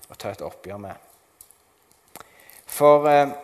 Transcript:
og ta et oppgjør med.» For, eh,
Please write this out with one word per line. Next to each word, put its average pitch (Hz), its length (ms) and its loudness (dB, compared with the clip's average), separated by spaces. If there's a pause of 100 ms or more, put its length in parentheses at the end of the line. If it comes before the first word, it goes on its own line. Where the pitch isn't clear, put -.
og - 80 -20
ta 104 140 -14
et - 100 -16
oppgjør 95 460 -16
med.» 82 80 -16 (1700)
For, 147 460 2
eh, 143 180 4 (140)